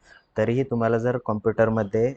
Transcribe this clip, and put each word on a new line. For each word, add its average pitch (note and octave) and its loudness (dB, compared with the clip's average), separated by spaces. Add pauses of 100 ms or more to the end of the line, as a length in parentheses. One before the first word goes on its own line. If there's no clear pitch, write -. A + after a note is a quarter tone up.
(380)
तरीही B2 2
तुम्हाला A#2 0
जर B2 0
कॉम्प्युटरमध्ये, A2 0